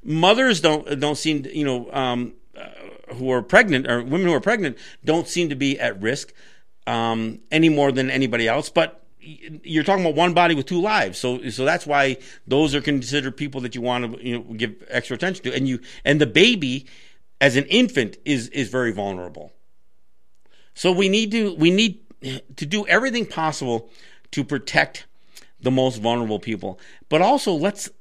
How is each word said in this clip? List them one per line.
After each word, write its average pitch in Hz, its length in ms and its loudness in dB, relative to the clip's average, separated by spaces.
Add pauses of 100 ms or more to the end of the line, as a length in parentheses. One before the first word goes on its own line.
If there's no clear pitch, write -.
Mothers 190 560 4
don't, 151 400 0
don't 147 160 0
seem 151 280 -2
to, 131 120 -10
you 151 80 -2
know, 123 280 -4
um, 123 420 -2 (220)
uh, - 580 -18
who 127 160 -4
are 123 120 2
pregnant, 165 460 4
or 120 140 0
women 160 240 0
who 170 80 2
are 135 60 2
pregnant 196 360 -2 (280)
don't 165 220 0
seem 175 220 -2
to 143 60 -4
be 139 260 -2
at 107 200 -4
risk, 120 320 -4 (540)
um, 113 540 -2 (100)
any 160 180 6
more 143 220 4
than 131 200 -2
anybody 120 360 0
else. 131 240 -2
But - 340 0 (160)
y-, 151 440 -20
you're 156 200 0
talking 190 200 2
about 156 100 0
one 170 200 2
body 170 200 4
with 139 120 -2
two 180 140 -2
lives, 185 380 0
so, 127 320 -4
so 131 140 -4
that's 165 220 0
why 139 320 2 (280)
those 143 280 2
are 143 60 0
considered 135 560 -2
people 135 260 -8
that 120 120 -10
you 123 60 -8
want 123 320 -4
to, 120 120 -16
you 120 140 -4
know, 104 60 -10 (100)
give 110 340 -6
extra 123 280 -4
attention 180 280 -4
to. 123 100 -4
And 135 120 0
you, 127 140 -2 (240)
and 147 160 4
the 147 60 6
baby, 151 600 2 (540)
as 131 160 6
an 143 100 2
infant, 175 580 2
is, 127 240 -2
is 131 200 -4
very 120 240 0
vulnerable. 90 600 -8 (1200)
So 185 180 0
we 196 160 2
need 208 240 2
to, 214 220 0
we 160 160 4
need 202 300 2 (560)
to 151 100 -8
do 202 200 -4
everything 226 400 0
possible 143 640 -4 (420)
to 143 120 -2
protect - 640 -2 (540)
the 127 100 0
most 131 260 2
vulnerable 110 420 -2
people, 98 400 -8 (300)
but 156 120 2
also 226 320 2
let's 170 380 -4 (100)